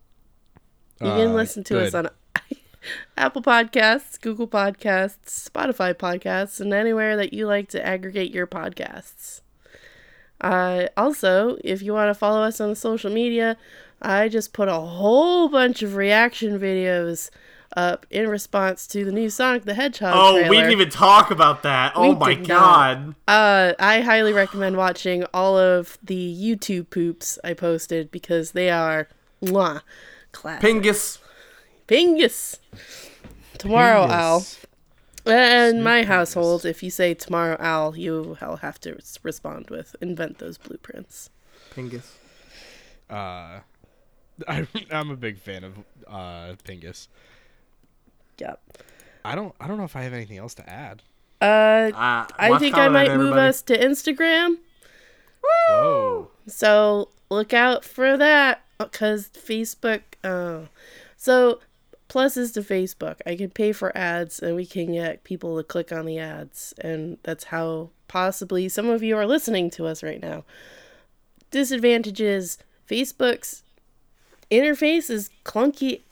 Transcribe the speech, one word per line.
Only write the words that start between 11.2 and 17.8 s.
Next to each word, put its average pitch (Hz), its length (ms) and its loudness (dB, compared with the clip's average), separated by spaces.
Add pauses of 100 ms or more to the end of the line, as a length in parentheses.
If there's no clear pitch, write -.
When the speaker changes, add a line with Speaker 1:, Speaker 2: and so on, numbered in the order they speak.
Speaker 1:
if 190 180 -4
you 208 120 -4
wanna 208 200 2
follow 214 300 0
us 220 180 -4
on 208 140 -4
social 220 360 -6
media, 226 460 -2 (440)
I 208 280 0
just 220 240 -6
put 202 160 -2
a 180 100 0
whole 247 720 2
bunch 254 340 2
of 202 120 -6
reaction 208 640 2
videos 185 680 -2 (460)
up 175 340 -2